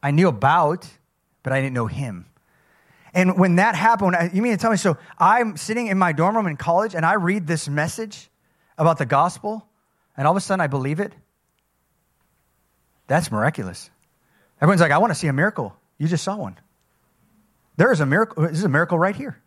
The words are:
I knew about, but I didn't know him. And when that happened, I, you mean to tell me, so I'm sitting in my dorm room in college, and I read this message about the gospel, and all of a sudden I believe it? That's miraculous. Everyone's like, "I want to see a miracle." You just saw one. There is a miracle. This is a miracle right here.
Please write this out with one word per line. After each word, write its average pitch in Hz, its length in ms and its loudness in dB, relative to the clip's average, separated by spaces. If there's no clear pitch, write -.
I 143 100 -2
knew 170 180 4
about, 151 580 2
but 131 80 -4
I 135 80 0
didn't 135 140 -4
know 117 140 -2
him. 98 380 -8
And 185 240 2
when 180 200 4
that 208 180 4
happened, 202 400 2
I, 170 180 0
you 190 80 0
mean 233 120 0
to 196 40 -2
tell 226 140 0
me, 208 60 0
so 170 180 0
I'm 208 380 4
sitting 226 300 -6
in 190 100 0
my 180 160 2
dorm 180 240 0
room 208 100 0
in 156 80 -4
college, 185 400 -2
and 160 100 -2
I 185 100 2
read 190 320 -2
this 160 200 -4
message 156 640 -6
about 160 200 2
the 143 80 -2
gospel, 180 640 -2
and 139 100 -4
all 156 60 2
of 185 60 2
a - 20 0
sudden 190 220 -4
I 160 60 0
believe 143 340 -4
it? 202 100 -6
That's 160 220 0
miraculous. 110 600 -4
Everyone's 175 180 4
like, 160 140 4
"I 156 60 4
want 220 120 2
to 151 80 -4
see 165 80 -4
a 139 60 -2
miracle." 143 420 -4
You 151 100 -4
just 165 160 -2
saw 202 140 -6
one. 95 200 -12
There 226 160 4
is 185 80 2
a 147 60 2
miracle. 165 380 0
This 160 160 -2
is 196 40 -4
a 202 60 0
miracle 165 280 0
right 180 200 0
here. 269 300 -12